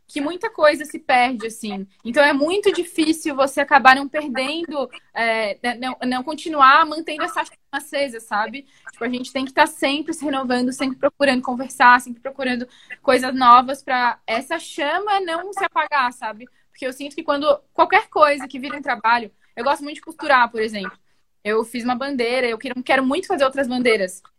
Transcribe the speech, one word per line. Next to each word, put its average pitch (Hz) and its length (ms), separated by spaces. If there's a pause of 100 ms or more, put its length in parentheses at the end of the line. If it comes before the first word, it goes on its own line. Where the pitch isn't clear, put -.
que - 120
muita 349 300
coisa 302 340
se 302 160
perde, 247 480
assim. 202 400 (160)
Então, 240 180
é 294 120
muito 359 400
difícil 320 600
você 277 280
acabar 262 340
não 277 140
perdendo, 285 800 (240)
é, 220 500
né, 240 120
não, 247 200 (100)
não 254 160
continuar 302 640
mantendo 311 380
essa 330 220
chama - 120 (140)
acesa, 277 480
sabe? 220 480 (240)
Tipo, - 140
a 247 40
gente 247 220
tem 269 140
que 269 80
tá 311 120
sempre 302 480
se 294 100
renovando, 254 500
sempre 269 240
procurando 277 440
conversar, 247 600
sempre 247 200
procurando 254 460 (340)
coisas 254 320
novas 254 480
pra 247 460
essa 320 320
chama 370 640
não 359 320
se 381 100
apagar, 294 480
sabe? 220 340 (240)
Porque - 160
eu 254 60
sinto 285 240
que 330 80
quando 285 240 (260)
qualquer 370 360
coisa 294 400
que 269 100
vira 285 180
um 285 40
trabalho, 233 500 (240)
eu 233 80
gosto 285 180
muito 294 140
de - 60
costurar, 269 500
por 220 100
exemplo. 214 300 (500)
Eu 220 220
fiz 233 220
uma 247 100
bandeira, 247 520
eu 226 100
quero, 247 260
quero 269 220
muito 294 220
fazer 285 180
outras 269 220
bandeiras. 226 540 (180)